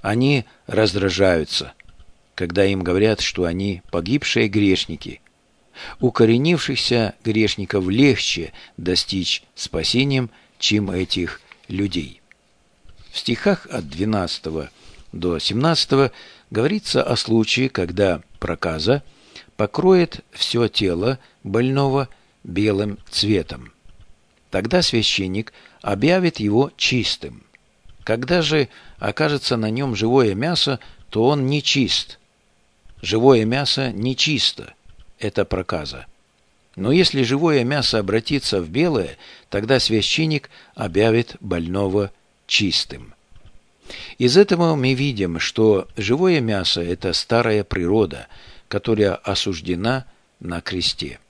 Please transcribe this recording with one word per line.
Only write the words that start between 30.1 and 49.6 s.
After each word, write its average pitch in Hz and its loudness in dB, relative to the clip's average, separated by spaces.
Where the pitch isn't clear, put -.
мясо, 139 -2
то 110 2
он 139 2
нечист. 139 0
Живое 110 4
мясо 131 -2
нечисто. 117 -2
Это 101 -2
проказа. 76 -6
Но 98 -2
если 147 4
живое 139 2
мясо 127 0
обратится 107 -2
в 80 -8
белое, 123 0
тогда 110 2
священник 147 0
объявит 110 2
больного 95 -2
чистым. - -4
Из 123 4
этого 170 4
мы 131 2
видим, 104 -2
что 107 2
живое 143 2
мясо — 98 0
это 87 -4
старая 113 0
природа, 92 0
которая 104 0
осуждена 95 -4